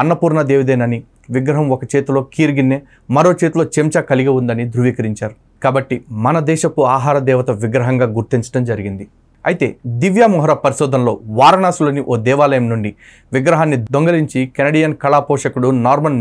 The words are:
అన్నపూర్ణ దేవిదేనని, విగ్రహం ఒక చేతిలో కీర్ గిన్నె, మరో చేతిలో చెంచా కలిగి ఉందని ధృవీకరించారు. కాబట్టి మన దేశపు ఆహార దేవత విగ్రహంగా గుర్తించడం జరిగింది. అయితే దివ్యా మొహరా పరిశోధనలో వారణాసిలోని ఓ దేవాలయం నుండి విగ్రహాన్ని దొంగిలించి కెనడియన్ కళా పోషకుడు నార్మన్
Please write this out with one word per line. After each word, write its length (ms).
అన్నపూర్ణ 400
దేవిదేనని, 480
విగ్రహం 380
ఒక 180
చేతిలో 300
కీర్ 240
గిన్నె, 200
మరో 160
చేతిలో 220
చెంచా 240
కలిగి 300
ఉందని 240
ధృవీకరించారు. 640
కాబట్టి 340
మన 100
దేశపు 300
ఆహార 200
దేవత 220
విగ్రహంగా 520
గుర్తించడం 540
జరిగింది. 360
అయితే 220
దివ్యా 320
మొహరా 300
పరిశోధనలో 500
వారణాసిలోని 640
ఓ 20
దేవాలయం 420
నుండి 200
విగ్రహాన్ని 400
దొంగిలించి 460
కెనడియన్ 460
కళా 260
పోషకుడు 400
నార్మన్ 340